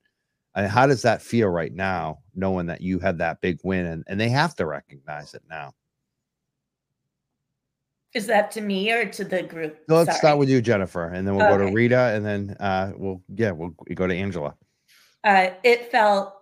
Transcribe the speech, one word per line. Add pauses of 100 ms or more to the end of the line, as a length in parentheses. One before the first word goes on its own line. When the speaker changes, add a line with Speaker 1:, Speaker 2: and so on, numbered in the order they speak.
(540)
Speaker 1:
And
how
does
that
feel
right
now, (160)
knowing
that
you
had
that
big
win
and,
and
they
have
to
recognize
it
now? (2500)
Speaker 2:
Is
that
to
me
or
to
the
group? (100)
Speaker 1:
So
let's
Speaker 2:
Sorry.
Speaker 1:
start
with
you,
Jennifer,
and
then
we'll
go
to
Speaker 2:
Okay.
Speaker 1:
Rita, (160)
and
then,
uh,
we'll, (100)
yeah,
we'll (220)
go
to
Angela. (680)
Speaker 2:
Uh, (120)
it
felt